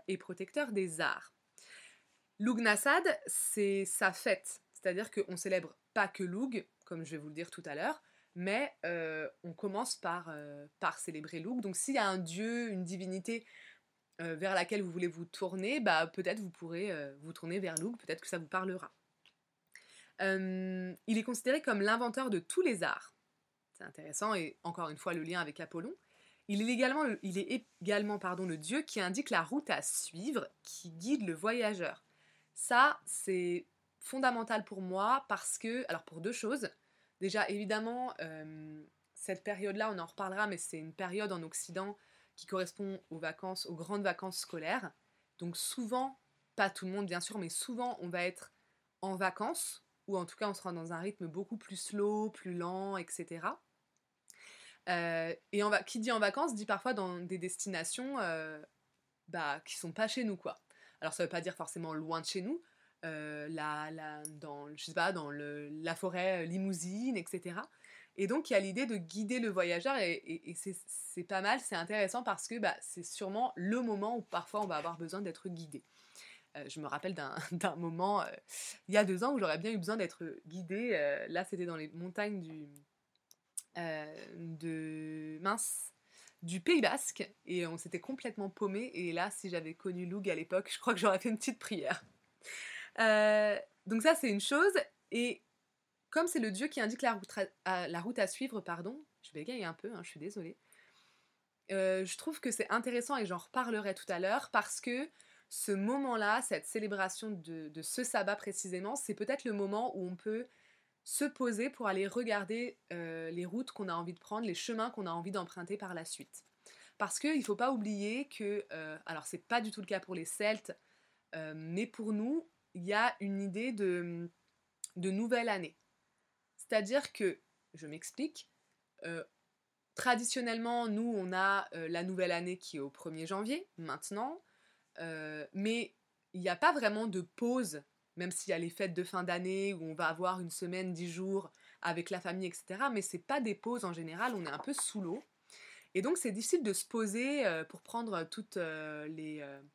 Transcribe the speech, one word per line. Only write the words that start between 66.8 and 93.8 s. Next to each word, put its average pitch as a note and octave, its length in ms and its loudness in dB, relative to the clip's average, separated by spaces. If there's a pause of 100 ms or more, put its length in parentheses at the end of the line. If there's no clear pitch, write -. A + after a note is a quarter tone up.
et E3+ 100 -2
cetera. F3+ 420 -6 (480)
Et F#3+ 100 2
donc C#4+ 240 2
il - 20 2
y G#3+ 40 10
a G3 40 8
l'idée G3 260 2
de A3+ 100 0
guider G3+ 440 -2
le A#3 80 2
voyageur F3+ 480 2
et, F3+ 160 4
et, - 380 -6
et E3+ 40 -6
c'est, F#3 220 -6 (100)
c'est - 380 -8
pas F#3+ 160 0
mal, A3+ 200 4
c'est - 140 -4
intéressant G3 480 2
parce G#3 240 0
que, A#3 120 -4
bah, F#3+ 220 2
c'est - 220 -10
sûrement G#3 540 -2
le G#3 240 2
moment A3 360 0
où A3 60 -2
parfois F#3 400 -2
on G3+ 40 -2
va E3 100 0
avoir D#3+ 220 -2
besoin E3+ 240 -4
d'être F3+ 260 -6
guidé. D#3+ 340 -10 (720)
Euh, C#3+ 120 -10
je D3 120 -10
me D3+ 60 -4
rappelle D#3+ 280 -2
d'un, C#3+ 200 -4 (100)
<laughs> - 80 -8
d'un F3 240 2
moment, F3 460 2
euh, - 80 -2 (580)
il F#3+ 60 2
y G#3 40 8
a G#3 60 10
deux F#3 200 2
ans C#4 80 4
où C4 60 4
j'aurais D#3+ 200 4
bien G#3+ 140 -2
eu G#3+ 60 2
besoin G3 180 0
d'être F3+ 280 -2 (220)
guidée. F#3 460 -2
Euh, D3 360 2
là, F3 160 0
c'était F3+ 220 -2
dans E3+ 100 -2
les D#3 120 -4
montagnes F#3 520 -2
du, D#3 280 -10 (1080)
euh, D#3 500 -6 (100)
de... D#3 1080 -6
Mince, - 500 -2 (500)
du F3 180 -2
Pays D#4+ 200 8
Basque - 480 2 (160)
et F3 220 0
on E3 100 -4
s'était E3+ 240 -6
complètement A#3 480 -4
paumé. G3+ 460 -2
Et E3+ 180 -2
là, F3 200 0
si - 180 -6
j'avais E3 240 -4
connu F3+ 320 -4
Lugh F#3+ 240 -2
à D#3+ 60 2
l'époque, F#3 360 0
je - 60 -4
crois A#3 160 4
que F3 60 -2
j'aurais F#3+ 180 8
fait A#3 120 0
une A3 80 2
petite - 200 -2
prière. - 460 -2 (960)
Euh, G#3+ 580 8 (280)